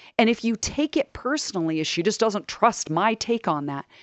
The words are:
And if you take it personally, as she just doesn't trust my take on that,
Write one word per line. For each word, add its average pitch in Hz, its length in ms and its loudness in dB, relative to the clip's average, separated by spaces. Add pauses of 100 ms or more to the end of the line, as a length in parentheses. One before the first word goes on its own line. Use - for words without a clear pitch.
(180)
And 226 120 6
if 226 140 -2
you 226 100 2
take - 420 -4
it - 160 -2
personally, 170 680 -2
as 151 80 -2
she 170 140 -2
just 208 180 0
doesn't 208 260 2
trust - 440 0
my 196 240 2
take 226 340 -2
on 147 180 0
that, 139 200 -8 (160)